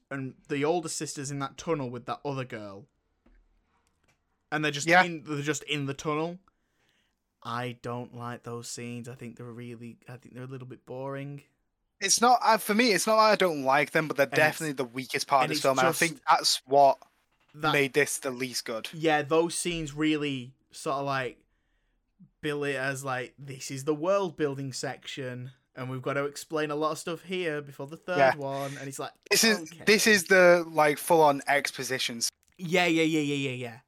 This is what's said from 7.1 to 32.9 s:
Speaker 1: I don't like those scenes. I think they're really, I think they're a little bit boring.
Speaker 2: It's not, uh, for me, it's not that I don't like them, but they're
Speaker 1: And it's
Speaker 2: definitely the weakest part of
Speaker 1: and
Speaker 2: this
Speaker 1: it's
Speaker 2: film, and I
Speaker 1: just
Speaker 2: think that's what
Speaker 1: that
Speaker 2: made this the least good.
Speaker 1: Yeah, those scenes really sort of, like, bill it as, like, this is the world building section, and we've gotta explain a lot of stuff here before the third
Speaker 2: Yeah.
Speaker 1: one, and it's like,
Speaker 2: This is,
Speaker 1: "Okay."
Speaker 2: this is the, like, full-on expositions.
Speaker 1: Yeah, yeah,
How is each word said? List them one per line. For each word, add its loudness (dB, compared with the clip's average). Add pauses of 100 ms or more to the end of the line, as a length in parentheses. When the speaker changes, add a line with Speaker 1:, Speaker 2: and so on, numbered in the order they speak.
Speaker 1:
I -8
don't -10
like -12
those -12
scenes. -12
I -14
think -16
they're -14
really, -16 (100)
I -18
think -20
they're -14
a -14
little -14
bit -18
boring. -10 (580)
Speaker 2:
It's 2
not, 6
uh, 6
for -2
me, 4
it's 2
not 4
that 6 (100)
I 6
don't 0
like 4
them, 2
but -4
they're 6
Speaker 1:
And -10
it's 4
Speaker 2:
definitely 2
the -4
weakest -6
part 6
of 4
Speaker 1:
and 0
Speaker 2:
this -2
Speaker 1:
it's -2
Speaker 2:
film, 4
and 4
I 4
Speaker 1:
just -4
Speaker 2:
think 0
that's 4
what 6 (560)
Speaker 1:
that -2
Speaker 2:
made 2
this 2
the -6
least -8
good. -6
Speaker 1:
Yeah, 0
those 0
scenes -6
really -2 (180)
sort -6
of, -4
like, -4 (1040)
bill -4
it -2
as, -4
like, -6
this -14
is -10
the 0
world 0
building -4
section, -10 (240)
and -10
we've -8
gotta -2
explain -6
a -4
lot 0
of -6
stuff -8
here -4
before -14
the -16
third -4
Speaker 2:
Yeah. 4
Speaker 1:
one, -6
and -12
it's -12
like, -10 (180)
Speaker 2:
This 4
is, 4
Speaker 1:
"Okay." -16
Speaker 2:
this 4
is 6
the, 8
like, 4
full-on 6
expositions. -2 (280)
Speaker 1:
Yeah, 0
yeah, 2